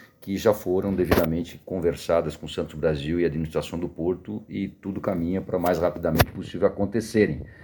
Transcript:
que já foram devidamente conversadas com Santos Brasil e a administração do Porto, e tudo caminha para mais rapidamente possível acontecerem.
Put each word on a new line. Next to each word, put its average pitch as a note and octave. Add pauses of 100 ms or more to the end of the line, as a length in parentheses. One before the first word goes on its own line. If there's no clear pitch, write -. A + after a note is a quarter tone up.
(200)
que G2
já G#2
foram F#2+
devidamente E2+
conversadas E2+
com D#2+
Santos D#2+
Brasil D#2
e F2
a E2
administração D#2+
do F2
Porto, F2+
e G2
tudo G2
caminha F#2
para -
mais F2
rapidamente E2
possível F#2
acontecerem. G2+ (200)